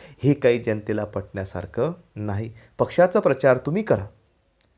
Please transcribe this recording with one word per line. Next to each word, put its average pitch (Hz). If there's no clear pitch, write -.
हे 139
काही 123
जनतेला 107
पटण्यासारखं 101
नाही. 107
पक्षाचा 180
प्रचार 135
तुम्ही 160
करा, 107